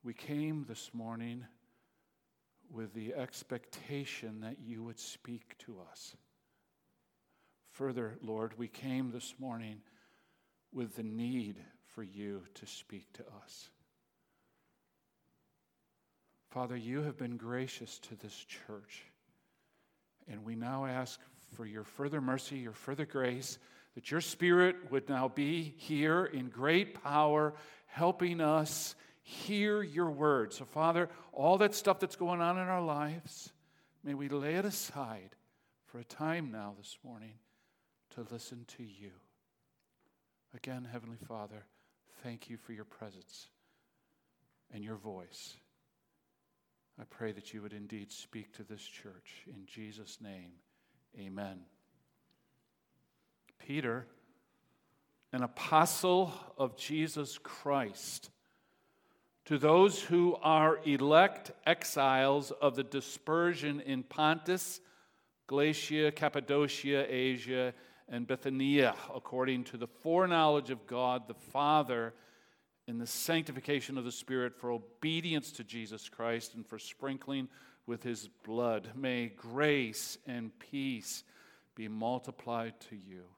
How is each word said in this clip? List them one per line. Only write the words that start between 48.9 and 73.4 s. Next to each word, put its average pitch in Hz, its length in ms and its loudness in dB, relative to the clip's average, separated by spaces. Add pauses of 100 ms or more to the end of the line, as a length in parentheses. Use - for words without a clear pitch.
In 101 180 -18
Jesus' 107 560 -16
name, 92 300 -14 (640)
amen. 95 440 -8 (2000)
Peter, 127 480 -4 (1300)
an 127 100 -4
apostle 165 920 4 (260)
of 127 180 0
Jesus 156 640 -4
Christ, - 880 -2 (1160)
to 151 120 2
those 165 420 10
who 175 440 6
are 156 420 8
elect 147 680 8 (140)
exiles 139 840 4
of 139 240 4
the 135 80 0
dispersion 147 960 0
in 131 240 -2
Pontus, 156 760 2 (680)
Galatia, 151 640 2
Cappadocia, 143 1000 2
Asia, 127 640 0 (380)
and 120 160 -6
Bithynia, 135 640 4 (220)
according 127 480 0
to 117 140 -10
the 117 100 -6
foreknowledge 160 800 4
of 127 160 -6
God 123 420 0
the 113 60 -10
Father, 131 800 2 (720)
in 117 100 -6
the 117 100 -6
sanctification 147 880 0